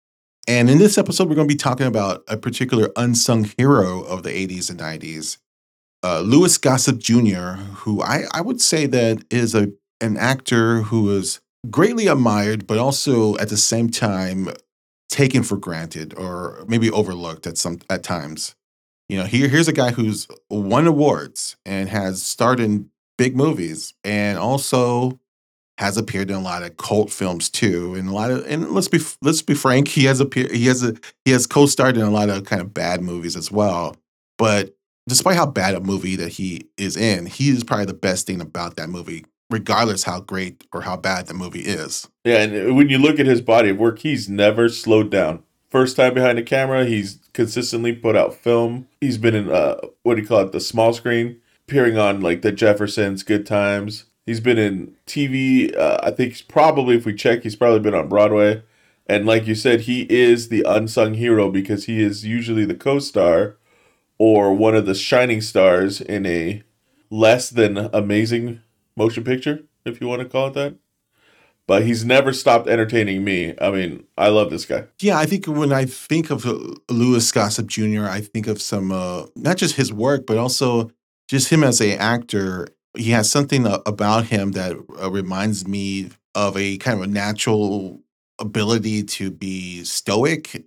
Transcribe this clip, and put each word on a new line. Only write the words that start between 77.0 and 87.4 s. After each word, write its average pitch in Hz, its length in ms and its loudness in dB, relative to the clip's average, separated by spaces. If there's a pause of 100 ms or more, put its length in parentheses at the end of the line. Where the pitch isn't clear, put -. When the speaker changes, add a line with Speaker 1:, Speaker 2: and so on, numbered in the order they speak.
Speaker 1:
Gossett 104 340 -2
Junior, 107 400 -2
I 98 140 -6
think 107 260 -8
of 107 140 -4
some, 95 320 -4
uh, 90 320 -6 (120)
not 175 200 -2
just 175 200 -2
his 143 140 -2
work, 131 360 -2
but 110 100 0
also 120 540 0 (380)
just 135 220 0
him 156 120 6
as 127 180 4
a 101 160 2
actor, 101 720 -2 (280)
he 113 140 -2
has 117 200 2
something 139 360 2
a-, 101 200 -2
about 107 400 0
him 98 260 -2
that, 92 240 -6 (240)
uh, 92 100 -6
reminds 95 580 -4
me 98 420 -6 (240)
of 101 220 -2
a 98 220 -4
kind 113 200 -2
of 92 60 -6
a - 20 -6
natural 104 920 -2 (400)